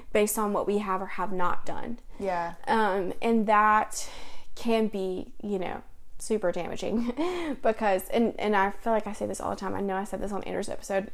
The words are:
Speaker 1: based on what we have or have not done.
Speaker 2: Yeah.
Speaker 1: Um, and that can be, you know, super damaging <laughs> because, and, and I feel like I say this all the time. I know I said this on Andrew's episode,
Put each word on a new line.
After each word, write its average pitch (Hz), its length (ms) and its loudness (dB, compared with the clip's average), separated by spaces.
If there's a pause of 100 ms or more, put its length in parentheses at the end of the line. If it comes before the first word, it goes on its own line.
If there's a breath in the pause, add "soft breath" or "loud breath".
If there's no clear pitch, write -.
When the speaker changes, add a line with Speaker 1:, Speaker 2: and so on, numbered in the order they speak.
(140 loud breath)
Speaker 1:
based 214 260 4
on 208 140 0
what 160 120 2
we 208 120 2
have 196 240 0
or 190 60 -6
have 202 260 0
not - 320 6
done. - 340 0 (200)
Speaker 2:
Yeah. 175 340 -2 (140)
Speaker 1:
Um, 202 440 2 (100)
and 233 260 4
that 214 600 4 (480 loud breath)
can 220 320 2
be, 190 460 -4 (100)
you 202 160 -2
know, - 220 -6 (380)
super 202 340 0
damaging 240 1040 -2
<laughs> - 40 -8
because, 214 480 2
and, 226 300 2
and 208 160 0
I 196 160 4
feel 226 220 -2
like 214 140 0
I 202 60 -6
say 208 120 -6
this 196 160 -4
all - 80 -4
the 202 80 -2
time. 196 180 -4
I 190 60 -4
know 190 160 -2
I 196 80 -4
said 190 160 -6
this 202 100 -4
on 196 120 -4
Andrew's 180 260 -4
episode, - 440 -4